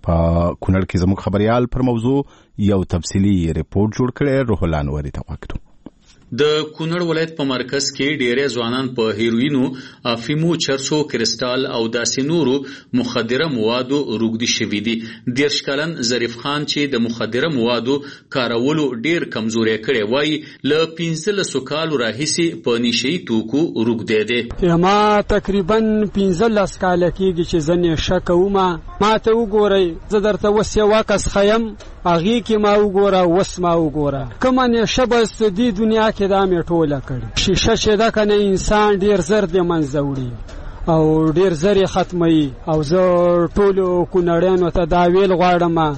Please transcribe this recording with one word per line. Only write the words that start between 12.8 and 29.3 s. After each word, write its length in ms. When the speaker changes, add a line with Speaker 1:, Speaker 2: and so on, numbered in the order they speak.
Speaker 2:
مخدره 560
موادو 500
روږدي 280
شوي 340
دي. 160
دېرش 400
کلن 360
ظریف 400
خان 240
چې 260
د 140
مخدره 480
موادو 420
کارولو 680
ډېر 400
کمزوری 440
کړی 240
وایي، 240
له 220
پنځلسو 720
کالو 340
راهیسې 600
په 140
نشه 300
یي 100
توکو 440
روږدی 440
دی. 100
Speaker 3:
ما 380
تقریباً 560
پنځلس 640
کاله 320
کېږي 400
چې 80
زه 160
نشه 460
کومه. 480
ما 180
ته 120